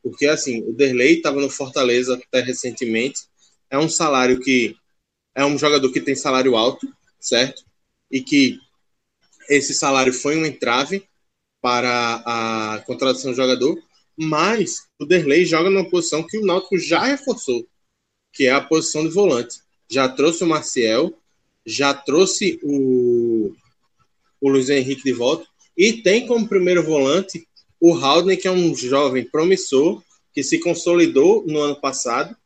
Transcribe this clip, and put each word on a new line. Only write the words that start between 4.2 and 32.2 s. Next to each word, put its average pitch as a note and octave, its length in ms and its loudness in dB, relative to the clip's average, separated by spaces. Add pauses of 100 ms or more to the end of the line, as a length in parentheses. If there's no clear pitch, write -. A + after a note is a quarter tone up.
que, B2 360 0 (600)
é C#3 100 0
um D3 120 0
jogador C#3 340 2
que C3+ 100 -2
tem C#3 140 -4
salário C3 400 0
alto, B2+ 320 -2 (320)
certo? B2+ 440 -4 (460)
E C3 120 -4
que C3 380 0 (880)
esse C#3 280 0
salário C3+ 360 0
foi C#3+ 240 -2
um D#3+ 100 -2
entrave C#3 580 -4 (580)
para A#2+ 640 -2
a A2+ 600 -4
contratação C3 440 -2
do A#2+ 60 -4
jogador, B2+ 400 0 (400)
mas D#3+ 600 -2 (220)
o D3 60 -10
Derlei D#3+ 400 4
joga E3 240 2
numa F#3+ 200 0
posição E3 380 -2
que A3 120 -6
o G#3+ 60 -4
Náutico F#3 340 -2
já E3 240 0
reforçou, B3+ 640 -4 (680)
que C3 140 2
é B2+ 40 4
a C#3 80 2
posição D#3 440 -2
de D#3+ 100 -4
volante. D#3 460 0 (280)
Já C3 220 0
trouxe D#3+ 340 0
o E3+ 40 0
Maciel, C#3 680 0 (500)
já C3+ 300 -2
trouxe F3 720 -2
o, A#2+ 880 0 (840)
o C#3 100 0
Luiz C3+ 200 2
Henrique C3+ 340 -2
de C3 100 0
volta, B2 320 -2 (320)
e G#3+ 160 4
tem A3+ 320 0
como A3+ 220 0
primeiro F3+ 360 2
volante D#3 640 0 (320)
o E3+ 140 6
Haldner, E3 460 2
que F#3+ 80 -4
é F#3 40 0
um E3+ 240 2
jovem C3 480 0
promissor, E3+ 800 0 (320)
que C#3 100 -4
se E3 160 0
consolidou E3+ 880 4
no D3+ 120 -2
ano D3 160 -2
passado C#3 600 -4 (100)